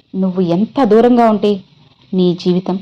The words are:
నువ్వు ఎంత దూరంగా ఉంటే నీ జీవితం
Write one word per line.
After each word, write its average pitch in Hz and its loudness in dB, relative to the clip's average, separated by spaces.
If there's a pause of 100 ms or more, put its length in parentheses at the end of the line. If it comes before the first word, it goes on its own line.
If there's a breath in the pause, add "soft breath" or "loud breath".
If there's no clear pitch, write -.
(220)
నువ్వు 185 -2 (140)
ఎంత 214 -4 (140)
దూరంగా 233 4
ఉంటే 208 -2 (600)
నీ 185 0 (140)
జీవితం 185 -2